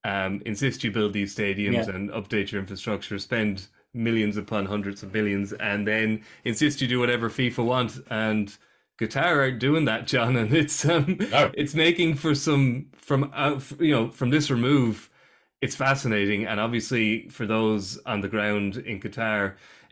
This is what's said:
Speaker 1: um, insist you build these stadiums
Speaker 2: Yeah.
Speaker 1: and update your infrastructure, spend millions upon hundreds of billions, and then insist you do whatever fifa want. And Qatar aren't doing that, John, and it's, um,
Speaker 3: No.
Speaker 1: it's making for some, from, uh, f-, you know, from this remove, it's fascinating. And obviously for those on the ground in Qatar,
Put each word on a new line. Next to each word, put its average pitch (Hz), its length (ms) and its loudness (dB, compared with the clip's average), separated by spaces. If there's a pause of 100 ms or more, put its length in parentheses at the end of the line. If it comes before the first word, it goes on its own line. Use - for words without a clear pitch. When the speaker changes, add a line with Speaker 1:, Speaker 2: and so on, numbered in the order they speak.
Speaker 1:
um, 98 400 -2
insist 117 400 -2
you 113 60 0
build 104 220 0
these 101 220 -2
stadiums 101 520 0
Speaker 2:
Yeah. 98 80 -6
Speaker 1:
and 98 160 -6
update 104 420 -4
your 101 80 -4
infrastructure, 98 580 -6
spend 104 500 -2 (260)
millions 113 420 0
upon 101 300 -4
hundreds 101 360 -6
of 95 80 -14
billions, 101 440 -2
and 104 340 -2
then 110 340 0 (220)
insist 139 380 0
you 131 40 0
do 123 140 2
whatever 120 300 2
fifa 123 340 0
want. 120 340 0 (120)
And 110 440 0 (460)
Qatar 147 380 0
aren't 131 200 2
doing 143 280 2
that, 113 200 0
John, 123 300 2
and 113 180 2
it's, - 300 2
um, 160 320 2 (140)
Speaker 3:
No. 139 240 4
Speaker 1:
it's 147 200 -2
making 165 420 4
for 151 180 2
some, 139 600 2
from, 139 400 0
uh, 143 220 0
f-, 135 240 -10
you 156 140 4
know, 120 160 2
from 123 200 0
this 147 200 2
remove, 123 580 2 (540)
it's 120 120 -4
fascinating. 110 720 2
And 104 140 -2
obviously 113 680 0
for 117 160 -6
those 110 580 0
on 107 160 -4
the 98 80 -4
ground 104 480 -2
in 107 240 -10
Qatar, 104 540 -2 (380)